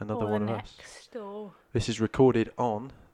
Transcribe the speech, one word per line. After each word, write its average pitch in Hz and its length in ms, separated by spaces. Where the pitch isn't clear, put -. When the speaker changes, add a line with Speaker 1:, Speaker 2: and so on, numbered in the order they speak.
Speaker 1:
another 107 240
Speaker 2:
Or 104 80
Speaker 1:
one 104 140
Speaker 2:
the 113 80
Speaker 1:
of 113 60
us. - 180
Speaker 2:
next, - 380
or 202 360
Speaker 1:
This 113 160
is 113 120
recorded 117 580
on 120 340